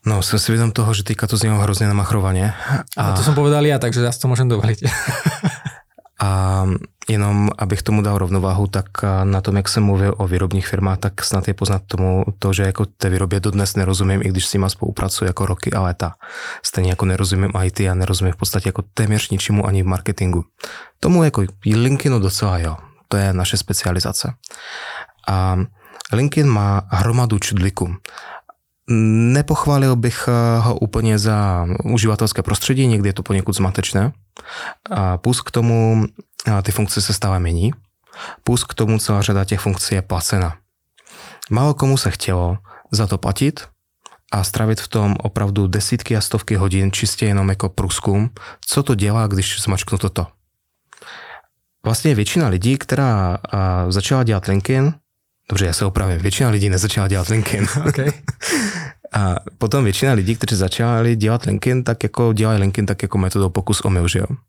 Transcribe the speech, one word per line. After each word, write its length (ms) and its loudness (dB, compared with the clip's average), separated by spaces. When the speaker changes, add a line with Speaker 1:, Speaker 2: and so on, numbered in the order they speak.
Speaker 1:
No, 180 2
jsem 160 0
si 120 0
vědom 200 2
toho, 220 2
že 100 -2
teďka 240 -2
to 100 -2
znělo 220 2
hrozně 280 2
namachrovaně. 640 0
Speaker 2:
A 60 -2
Speaker 1:
A 120 2
Speaker 2:
to 80 2
jsem 120 4
povedal 300 4
já, 140 2
takže 220 0
já 100 2
si 80 -8
to 80 -2
můžem 220 2
dovolit. 340 0
<laughs> 60 0
Speaker 1:
A 440 2
jenom, 480 2
abych 260 -2
tomu 180 2
dal 160 0
rovnováhu, 500 0
tak, 180 -2
eh, 220 2
na 160 2
tom, 140 0
jak 140 0
jsem 140 2
mluvil 340 2
o 100 -2
výrobních 400 0
firmách, 300 0
tak 260 -4
snad 240 -2
je 60 -2
poznat 340 0
tomu 360 0
to, 140 0
že 100 0
jako 220 0
té 240 -4
výrobě 300 0
dodnes 360 -2
nerozumím, 480 2
i 60 0
když 180 -2
s 60 -4
nima 160 2
spolupracuji 560 -4
jako 200 -2
roky 260 -2
a 100 0
léta. 340 -2
Stejně 260 0
jako 160 0
nerozumím 500 0
I 160 0
T 180 0
a 40 0
nerozumím 400 0
v 40 -6
podstatě 320 -2
jako 140 -4
téměř 360 0
ničemu 360 0
ani 180 2
v 40 0
marketingu. 560 0
Tomu 240 4
jako 200 2
LinkedInu 540 2
docela 380 0
jo. 200 -4
To 100 0
je 160 2
naše 240 0
specializace. 760 -2
A 300 2
LinkedIn 380 2
má 380 2
hromadu 520 2
čudliků. 560 -2
Nepochválil 640 2
bych, 320 -2
eh, 320 4
ho 200 2
úplně 400 0
za 480 2
uživatelské 580 0
prostředí, 460 0
někdy 220 2
je 40 -2
to 100 -6
poněkud 300 0
zmatečné. 580 0
A 280 0
plus 240 0
k 100 -12
tomu, 540 2
eh, 140 2
ty 100 -2
funkce 300 -2
se 120 -2
stále 260 0
mění. 340 0
Plus 200 2
k 100 -10
tomu 260 0
celá 220 0
řada 240 2
těch 140 -2
funkcí 360 -2
je 60 0
placena. 560 -2
Málo 240 2
komu 240 2
se 140 0
chtělo 460 -2
za 160 2
to 100 0
platit 440 -2
a 120 -2
strávit 380 -2
v 60 -12
tom 340 2
opravdu 460 0
desítky 500 -2
a 40 2
stovky 340 -2
hodin 360 2
čistě 340 -2
jenom 240 2
jako 200 -2
průzkum, 600 0
co 180 0
to 120 2
dělá, 320 2
když 340 -2
zmačknu 360 -2
toto. 300 -2
Vlastně 300 2
většina 320 2
lidí, 300 2
která, 600 0
a, 400 0
začala 320 0
dělat 220 0
LinkedIn, 480 2
dobře, 160 0
já 80 0
se 120 -2
opravím, 320 0
většina 320 0
lidí 200 2
nezačala 380 0
dělat 200 0
LinkedIn. 480 0
Speaker 2:
<laughs> 120 0
Ok. 120 0
Speaker 1:
A 220 0
potom 260 0
většina 300 2
lidí, 220 2
kteří 200 -2
začali 600 0
dělat 280 0
LinkedIn, 400 0
tak 200 -2
jako 300 0
dělají 260 2
LinkedIn 260 0
tak 160 -4
jako 160 -2
metodou 320 0
pokus 320 -2
omyl, 260 2
že 120 0
jo? 60 0